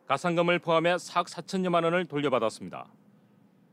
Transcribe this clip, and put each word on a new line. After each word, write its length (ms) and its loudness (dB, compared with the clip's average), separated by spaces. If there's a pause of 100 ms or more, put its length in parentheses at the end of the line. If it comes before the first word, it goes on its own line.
가산금을 520 2
포함해 380 2
사억 300 -2
사천여만 560 -2
원을 220 2
돌려받았습니다. 800 -2 (840)